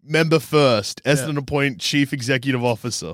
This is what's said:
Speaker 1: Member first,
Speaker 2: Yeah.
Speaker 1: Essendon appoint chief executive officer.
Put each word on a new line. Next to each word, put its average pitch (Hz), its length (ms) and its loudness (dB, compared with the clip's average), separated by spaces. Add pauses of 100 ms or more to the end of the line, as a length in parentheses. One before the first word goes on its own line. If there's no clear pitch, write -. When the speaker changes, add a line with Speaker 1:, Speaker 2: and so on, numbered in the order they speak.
Speaker 1:
Member 156 380 2
first, 127 640 2
Speaker 2:
Yeah. 135 80 2
Speaker 1:
Essendon 143 240 0
appoint 139 420 -2
chief 143 360 0
executive 127 500 -2
officer. 113 500 -4